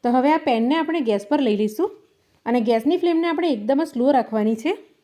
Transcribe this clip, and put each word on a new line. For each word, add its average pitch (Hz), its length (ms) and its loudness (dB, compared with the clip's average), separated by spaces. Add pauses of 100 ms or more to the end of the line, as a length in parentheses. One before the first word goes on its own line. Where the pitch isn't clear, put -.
તો 240 120 0
હવે 262 160 2
આ 320 140 0
પેનને 247 320 0
આપણે 320 320 -2
ગેસ 202 180 -2
પર 294 140 0
લઈ 214 180 0
લઈશું. 214 320 -2 (540)
અને 240 160 0
ગેસની 233 420 0
ફ્લેમને 339 240 0
આપણે 339 240 -2
એકદમ 254 320 0
જ 320 80 -6
સ્લો 262 240 2
રાખવાની 220 480 0
છે. 339 100 0 (300)